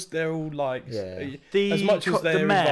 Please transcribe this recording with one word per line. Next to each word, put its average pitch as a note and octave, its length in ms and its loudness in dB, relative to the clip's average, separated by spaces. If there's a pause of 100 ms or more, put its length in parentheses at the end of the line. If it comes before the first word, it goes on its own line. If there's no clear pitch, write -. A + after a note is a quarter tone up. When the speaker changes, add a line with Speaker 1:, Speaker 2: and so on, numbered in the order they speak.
Speaker 1:
they're D#3+ 220 -2
all, D#3+ 200 -4
like, C3+ 360 -4
Speaker 2:
Yeah. A2+ 140 -4 (320)
Speaker 1:
uh, C#3+ 40 -14 (140)
Speaker 3:
The G3+ 220 2
Speaker 1:
as G3+ 100 0
much G3 240 2
as F3+ 60 2
Speaker 3:
co-, G#3+ 80 2
the E3 160 0
Speaker 1:
they're - 100 2
Speaker 3:
mayor, G3 120 4 (120)